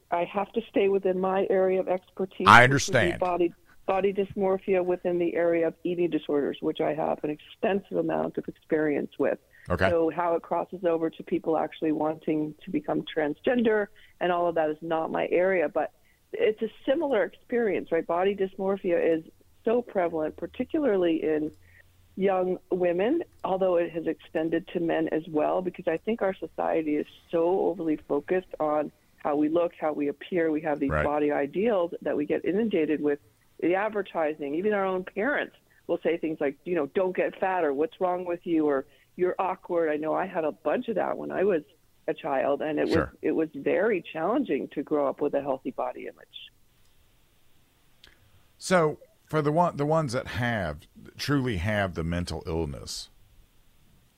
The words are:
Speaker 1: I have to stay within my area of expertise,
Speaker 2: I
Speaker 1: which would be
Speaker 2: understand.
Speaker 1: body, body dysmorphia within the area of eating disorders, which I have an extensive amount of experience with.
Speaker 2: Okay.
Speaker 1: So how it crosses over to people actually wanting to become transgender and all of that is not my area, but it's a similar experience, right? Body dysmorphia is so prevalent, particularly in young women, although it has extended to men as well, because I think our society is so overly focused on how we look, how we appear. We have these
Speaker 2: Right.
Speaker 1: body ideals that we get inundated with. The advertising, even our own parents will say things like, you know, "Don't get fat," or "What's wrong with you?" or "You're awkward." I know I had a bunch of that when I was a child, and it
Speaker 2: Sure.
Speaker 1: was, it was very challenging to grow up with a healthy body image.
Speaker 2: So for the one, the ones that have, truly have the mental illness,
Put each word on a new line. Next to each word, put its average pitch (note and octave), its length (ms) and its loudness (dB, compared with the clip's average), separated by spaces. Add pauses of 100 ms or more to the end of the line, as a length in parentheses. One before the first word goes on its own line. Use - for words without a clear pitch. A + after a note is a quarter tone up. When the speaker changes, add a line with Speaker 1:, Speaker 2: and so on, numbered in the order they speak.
(120)
Speaker 1:
I F3 120 0
have G3+ 280 -4
to A#3 160 -4
stay G3+ 200 2
within F#3+ 300 2
my F#3+ 320 0
area F#3 300 2
of - 80 -4
expertise, - 580 -4
Speaker 2:
I G3+ 160 12
Speaker 1:
which C3+ 240 4
would G3 60 -4
be C3 60 4
Speaker 2:
understand. F#2+ 220 2
Speaker 1:
body, F3 340 0 (320)
body F#3+ 260 0
dysmorphia F#3+ 720 0
within F3+ 340 0
the E3+ 160 0
area E3+ 320 2
of E3 160 -2
eating F3 280 0
disorders, D3 500 -2
which D#3 200 -2
I D#3 140 0
have D#3 300 -2
an D3 60 -2
extensive F#3+ 680 -4
amount D#3+ 400 0
of D#3+ 100 -6
experience D3+ 720 -2
with. C3+ 200 0 (320)
Speaker 2:
Okay. F2+ 200 2
Speaker 1:
So E3 240 4
how E3+ 200 0
it D#3+ 80 -2
crosses F3 420 -4
over E3 260 2
to - 120 -10
people E3 340 -2
actually D#3 360 -2
wanting D3+ 600 -2 (100)
to F#3 60 -12
become D#3 340 -2 (100)
transgender G#3+ 720 0 (320)
and F3+ 120 0
all F3 160 0
of E3+ 80 -2
that D#3 140 2
is D3+ 100 -6
not D#3+ 320 -2
my E3 180 0
area, F3 380 2
but D3 240 -4 (400)
it's G#3+ 300 0
a A3 60 -2 (180)
similar C#4 360 0
experience, G3 720 -2
right? E3 140 0
Body F#3 280 2
dysmorphia F#3+ 840 0
is E3 60 -8 (400)
so A#3 180 2
prevalent, E3+ 540 -2
particularly G3 840 0
in D#3 300 0 (640)
young F#3 420 0 (120)
women, F#3+ 520 2 (220)
although F#3 320 2
it E3+ 160 0
has E3 140 -6
extended E3 600 -2
to F3+ 120 -6
men D#3+ 320 0
as D#3+ 160 0
well, D#3 340 0
because F3+ 240 -8
I E3 120 0
think A3 240 -4
our F#3+ 120 0
society E3 600 -2
is - 100 -2 (240)
so F3 380 2
overly E3 280 0 (120)
focused F#3 400 -2 (100)
on D3+ 320 0 (280)
how D3+ 180 -2
we D3+ 120 4
look, E3+ 300 2
how D#3 140 0
we D3 160 -2
appear. E3 420 -2
We D3+ 120 0
have D3+ 180 -2
these C#3 100 0
Speaker 2:
Right. D3+ 140 2
Speaker 1:
body D3 260 2
ideals F3 720 0
that D3 140 -2
we D3 80 0
get D#3 200 -2
inundated E3 560 0
with. D3 200 0 (400)
The E3+ 140 2
advertising, F3+ 800 -2
even G3+ 180 0
our G3 120 0
own F#3 200 -2
parents G#3 520 -4 (300)
will E3 160 -2
say E3 140 2
things D#3 240 -4
like, C#3+ 240 -2
you F3 100 -4
know, D3 120 0
"Don't F#3 280 0
get E3+ 240 -2
fat," F#3 240 0
or D3 100 2
"What's D3 280 -4
wrong F3+ 240 -2
with F3 200 -6
you?" D#3+ 220 2
or C#3 200 0 (280)
"You're F3+ 240 0
awkward." F3+ 500 -2
I D3+ 80 0
know D3+ 180 -2
I E3 120 0
had F3 180 -4
a D3 80 -2
bunch G3 360 -2
of G#3+ 80 -4
that C3+ 200 0
when D3 140 -8
I D3+ 140 0
was F3+ 180 2 (440)
a D#3 80 -2
child, C#3 480 0
and D3+ 180 -2
it C#3+ 80 2
Speaker 2:
Sure. - 180 2
Speaker 1:
was, - 20 -8 (120)
it D#3 120 0
was D#3+ 220 0
very D#3 460 0
challenging E3 680 -2
to D3+ 140 -6
grow D3 240 0
up C3 140 -4
with D3 140 0
a C#3 80 0
healthy C3+ 300 -4
body B2 340 -8
image. - 460 -18 (2000)
Speaker 2:
So E3 420 2 (280)
for D3+ 160 0
the D3 100 2
one, E3 240 2
the C#3+ 80 0
ones D#3 300 0
that - 140 -4
have, G#2+ 500 -2 (400)
truly B2+ 400 0
have G2 360 0
the E2 100 -2
mental E2+ 420 -2
illness, D#2 640 -6 (1080)